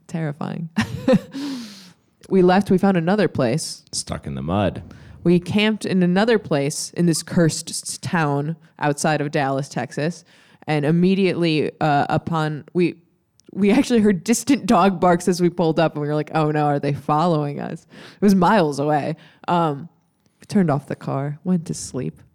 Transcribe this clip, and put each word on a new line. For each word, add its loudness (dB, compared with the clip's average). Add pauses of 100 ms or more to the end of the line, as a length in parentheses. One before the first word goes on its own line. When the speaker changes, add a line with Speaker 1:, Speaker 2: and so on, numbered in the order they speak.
Speaker 1:
terrifying. -8 (380)
<laughs> -6
We 4
left. 2
We 4
found 2
another 0
place. -4
Speaker 2:
Stuck -8
in -8
the -8
mud. -2 (400)
Speaker 1:
We 4
camped -2
in 0
another 2
place -2
in 0
this 0
cursed 0
s-, -10
town -2 (220)
outside 0
of -4
Dallas, -2
Texas. -6 (440)
And 0
immediately, 2 (100)
uh, 2
upon, -4
we, 0 (500)
we 2
actually 2
heard 2
distant 0
dog 4
barks 2
as 0
we 2
pulled 0
up, 2
and -6
we -4
were -2
like, -4
"Oh 2
no, 2
are 2
they -2
following 0
us?" -12 (260)
It -8
was 6
miles 4
away. -2 (320)
Um, -2 (500)
we -20
turned 2
off 0
the -8
car, -6
went -2
to -8
sleep -10 (160)